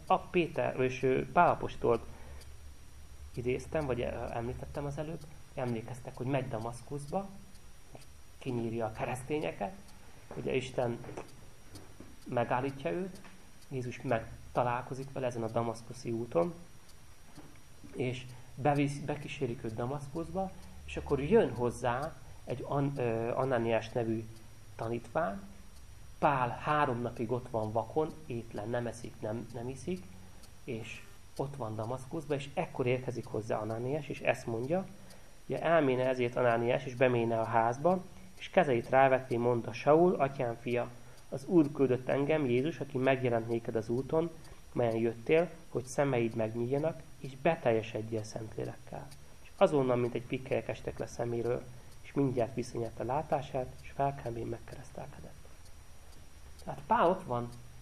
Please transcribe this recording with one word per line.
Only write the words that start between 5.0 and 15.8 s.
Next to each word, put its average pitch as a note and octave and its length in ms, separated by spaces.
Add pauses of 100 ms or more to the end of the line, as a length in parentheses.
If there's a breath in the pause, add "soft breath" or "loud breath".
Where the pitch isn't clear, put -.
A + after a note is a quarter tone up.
emlékeztek, A#2+ 640
hogy B2 100
megy C3 220
Damaszkuszba, C#3+ 800 (1120)
kinyírja A#2 480
a A2 60
keresztényeket, D#3+ 840 (600)
ugye C3 200
Isten B2 440 (1300)
megállítja C3 640
őt, F3+ 300 (480)
Jézus B2 340
megtalálkozik B2+ 1120
vele C3 140
ezen A#2+ 160
a A2 60
damaszkuszi A#2 600